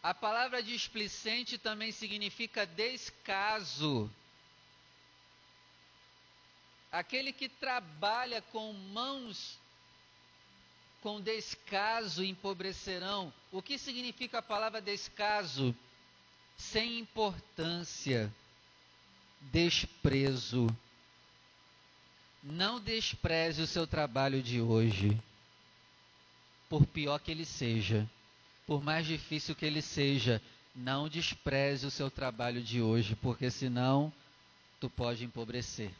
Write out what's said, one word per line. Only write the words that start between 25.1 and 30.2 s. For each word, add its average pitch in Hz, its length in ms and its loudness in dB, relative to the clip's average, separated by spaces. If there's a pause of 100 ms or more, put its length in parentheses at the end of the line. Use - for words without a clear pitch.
por 147 180 8
pior 147 320 0
que - 120 -6
ele 160 140 -4
seja, 110 640 0 (580)
por 143 160 0
mais 156 240 0
difícil 156 480 -4
que - 120 -2
ele 151 160 0
seja, 131 580 2 (340)